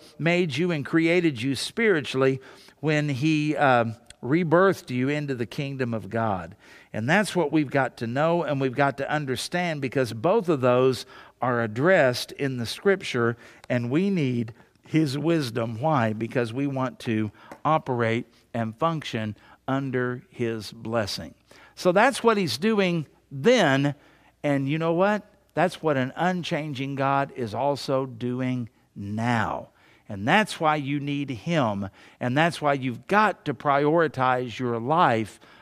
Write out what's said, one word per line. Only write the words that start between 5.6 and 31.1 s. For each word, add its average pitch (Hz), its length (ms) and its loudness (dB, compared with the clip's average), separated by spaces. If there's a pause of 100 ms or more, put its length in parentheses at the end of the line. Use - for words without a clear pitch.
of 101 160 -6
God. 98 460 -2 (380)
And 113 180 -4
that's 202 240 2
what 160 160 0
we've 151 180 2
got 131 280 0
to 120 100 -6
know 156 380 0
and 139 160 -2
we've 135 120 0
got 139 260 2
to 135 120 -6
understand, 151 720 -4
because 131 320 -2
both 175 360 0
of 147 120 2
those 127 460 4 (340)
are 120 200 0
addressed 127 720 2
in 135 260 -4
the 120 80 -4
scripture, 123 720 0 (320)
and 120 220 -2
we 185 200 0
need 123 440 -2 (320)
his 151 320 2
wisdom. 123 640 -2
Why? 131 320 2
Because 113 400 -2
we 139 160 -2
want 131 320 -4
to 110 320 -2 (320)
operate 123 600 0 (280)
and 113 220 -4
function 123 580 -4 (320)
under 127 640 -2
his 113 400 -6
blessing. 107 640 -6 (400)
So - 160 2
that's 214 320 4
what 226 140 4
he's 147 220 -2
doing 185 480 0 (220)
then, 143 680 4 (480)
and 139 240 0
you 156 100 -2
know 165 140 0
what? 196 360 2 (260)
That's 175 280 0
what 151 140 2
an 131 180 0
unchanging 151 800 -4
God 139 400 0
is 117 220 -6
also 135 500 -2
doing 123 600 -4 (260)
now. 107 760 -2 (380)
And 104 200 -6
that's 202 320 0
why 156 160 2
you 143 240 -4
need 143 300 -6